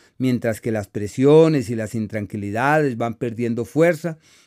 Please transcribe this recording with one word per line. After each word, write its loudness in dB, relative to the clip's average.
mientras -2
que -4
las -4
presiones 4
y -4
las -6
intranquilidades -2
van -4
perdiendo -4
fuerza, 0